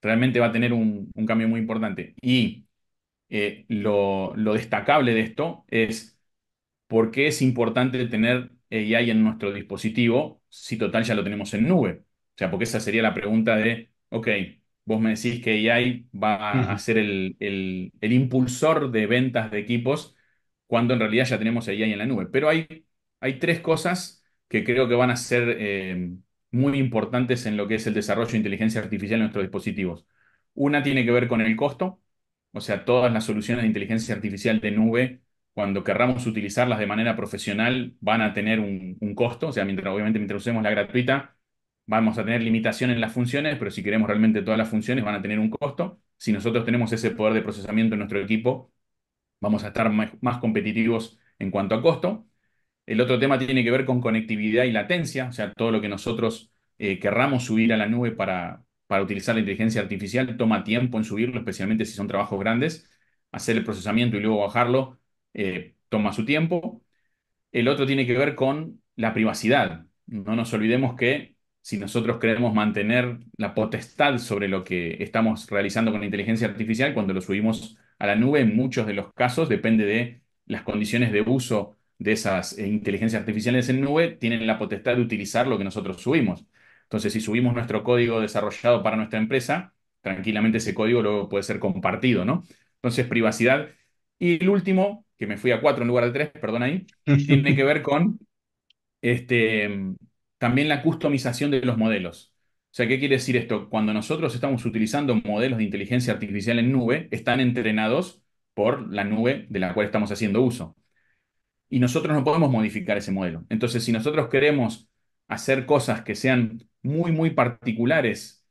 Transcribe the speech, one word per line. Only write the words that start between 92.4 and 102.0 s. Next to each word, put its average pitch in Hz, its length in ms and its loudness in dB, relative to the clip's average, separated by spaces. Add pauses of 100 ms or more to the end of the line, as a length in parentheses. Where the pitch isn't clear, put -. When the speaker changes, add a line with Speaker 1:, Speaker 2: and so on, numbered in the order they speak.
Speaker 1:
Entonces, 123 300 0
privacidad. 117 640 2 (500)
Y 170 240 2
el 185 60 4
último, 196 580 2 (100)
que 110 100 -6
me 101 120 -6
fui 123 140 2
a 113 80 2
cuatro 139 220 2
en 117 60 0
lugar 120 180 4
de 123 60 2
tres, 131 180 -2
perdón 113 340 -4
ahí, 170 220 -2 (100)
Speaker 2:
<laughs> - 80 -20
Speaker 1:
tiene 139 520 4
que 139 80 4
ver 147 180 2
con, 160 360 2 (840)
este, 110 920 0 (480)
también 131 260 2
la 139 140 0
customización 147 720 0
de 131 100 2
los 120 160 0
modelos. 101 560 -2 (380)